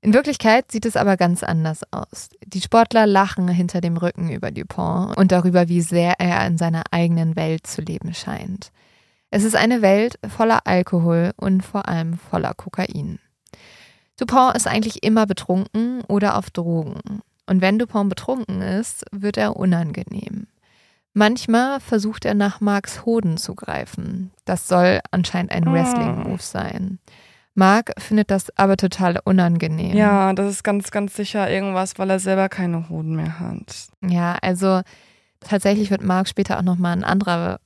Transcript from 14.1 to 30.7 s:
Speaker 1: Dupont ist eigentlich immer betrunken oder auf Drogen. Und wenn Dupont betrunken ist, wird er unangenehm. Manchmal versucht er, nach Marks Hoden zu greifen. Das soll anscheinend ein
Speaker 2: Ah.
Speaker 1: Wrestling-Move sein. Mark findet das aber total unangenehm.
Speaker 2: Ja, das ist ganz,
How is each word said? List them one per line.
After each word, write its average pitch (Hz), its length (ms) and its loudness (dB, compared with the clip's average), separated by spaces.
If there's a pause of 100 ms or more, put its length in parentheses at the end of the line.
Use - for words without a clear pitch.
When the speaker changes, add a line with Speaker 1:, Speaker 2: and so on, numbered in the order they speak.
Speaker 1:
Dupont 254 360 4
ist 240 100 -2
eigentlich 214 380 -2
immer 220 200 4
betrunken 208 760 -2
oder 202 340 0
auf - 140 -4
Drogen. 170 720 -4 (240)
Und 185 160 2
wenn 196 160 4
Dupont 208 320 0
betrunken 220 500 -4
ist, 190 500 -4
wird 202 280 -4
er 208 180 -2
unangenehm. - 920 -4 (680)
Manchmal 240 680 2
versucht 214 460 -2
er, 208 80 0
nach 202 260 0
Marks 202 460 -2
Hoden 202 320 0
zu - 160 -8
greifen. - 800 -8 (120)
Das 185 240 -4
soll 180 320 4 (100)
anscheinend 180 420 -2
ein 165 140 0
Speaker 2:
Ah. 165 60 2
Speaker 1:
Wrestling-Move 233 680 0
sein. - 560 -8 (580)
Mark 196 420 4
findet 214 340 0
das 196 260 -2
aber 196 180 4
total 185 480 0
unangenehm. 170 720 2
Speaker 2:
Ja, 196 360 4
das 196 180 0
ist 196 140 -8
ganz, 202 260 -2